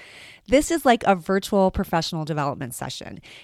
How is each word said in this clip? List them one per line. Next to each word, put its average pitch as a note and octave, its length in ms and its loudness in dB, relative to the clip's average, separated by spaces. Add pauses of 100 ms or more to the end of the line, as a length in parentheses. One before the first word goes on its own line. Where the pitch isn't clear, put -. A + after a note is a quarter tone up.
(480)
This C#4+ 240 4
is E4 120 0
like A#3+ 200 4
a G3 100 4
virtual F#3+ 560 2
professional E3 540 -2
development C#3+ 500 -4
session. - 460 -12 (240)